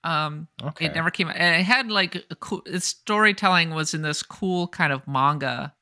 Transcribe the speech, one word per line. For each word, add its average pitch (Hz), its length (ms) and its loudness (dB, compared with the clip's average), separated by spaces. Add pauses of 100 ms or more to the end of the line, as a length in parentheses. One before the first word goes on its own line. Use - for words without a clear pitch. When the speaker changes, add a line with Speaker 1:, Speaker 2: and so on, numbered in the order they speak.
Speaker 1:
Um, 156 440 -2 (140)
Speaker 2:
Okay. 156 240 -6
Speaker 1:
it - 100 -2
never 165 160 0
came - 180 -2
out. - 80 -6
And 170 240 4
it - 20 2
had, 247 280 2
like, 190 240 0 (140)
a 175 60 -10
cool, - 300 -8
its 180 200 -4
storytelling 202 880 2
was 156 220 -2
in 156 80 -2
this 151 220 -4
cool 180 440 -2
kind 160 240 0
of 135 160 -4
manga 139 760 -2